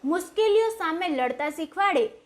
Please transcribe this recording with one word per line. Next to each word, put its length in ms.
મુશ્કેલીઓ 640
સામે 400
લડતા 420
શીખવાડે 600